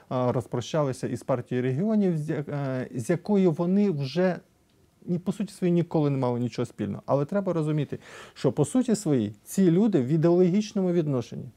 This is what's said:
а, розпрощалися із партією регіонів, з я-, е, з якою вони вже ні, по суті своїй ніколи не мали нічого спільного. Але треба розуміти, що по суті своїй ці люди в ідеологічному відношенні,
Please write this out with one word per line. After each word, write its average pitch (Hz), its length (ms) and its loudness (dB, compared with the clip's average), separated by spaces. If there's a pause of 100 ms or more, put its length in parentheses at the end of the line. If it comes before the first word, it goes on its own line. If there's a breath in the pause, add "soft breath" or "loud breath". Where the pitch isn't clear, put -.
а, 123 240 0
розпрощалися 127 720 -2
із 110 160 -6
партією 123 400 -2
регіонів, 180 560 0
з 151 120 -6
я-, 147 180 -4
е, 135 460 -4
з - 160 -4
якою 185 420 2
вони 190 380 2
вже 156 460 0 (680)
ні, 175 120 -2
по 180 140 -4
суті - 220 -6
своїй 175 180 0
ніколи 165 380 2
не 139 80 0
мали 123 220 0
нічого 123 260 -2
спільного. 101 400 -6
Але 143 180 2
треба 196 280 -2
розуміти, 151 460 -2 (360 loud breath)
що - 180 0
по 147 120 2
суті 240 320 0
своїй 120 360 0 (120)
ці 190 260 2
люди 185 320 4
в 120 40 -2
ідеологічному 175 840 2
відношенні, 147 640 -2